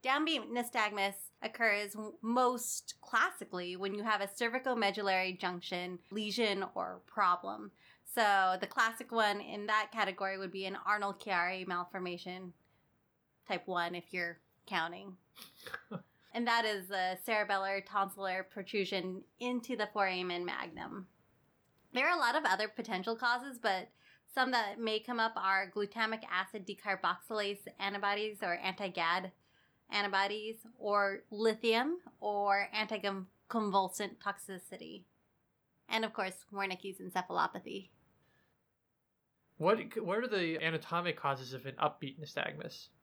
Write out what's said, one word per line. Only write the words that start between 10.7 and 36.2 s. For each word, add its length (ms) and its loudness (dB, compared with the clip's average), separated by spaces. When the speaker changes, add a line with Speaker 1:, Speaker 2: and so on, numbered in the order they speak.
Speaker 1:
Arnold-Chiari 840 0
malformation, 840 -6
type 200 -4
one, 280 0
if 160 -8
you're 280 -2
counting. 480 -2
Speaker 2:
<laughs> 60 -8
Speaker 1:
And 120 -2
that 200 4
is 260 -2
a 260 0
cerebellar 600 2
tonsillar 600 -2
protrusion 760 -2
into 360 -2
the 160 0
foramen 540 0
magnum. 640 -6
There 140 2
are 80 4
a 40 0
lot 160 4
of 100 2
other 220 4
potential 480 -2
causes, 420 0
but 300 0
some 160 4
that 280 0
may 200 0
come 200 -4
up 160 2
are 400 2
glutamic 540 -2
acid 380 -2
decarboxylase 920 -2
antibodies 640 0
or 180 2
anti-gad 720 0
antibodies, 680 0
or 540 2
lithium, 640 2
or 560 2
anticonvulsant 1500 0
toxicity. 840 -10
And 160 2
of 80 -4
course, 400 -2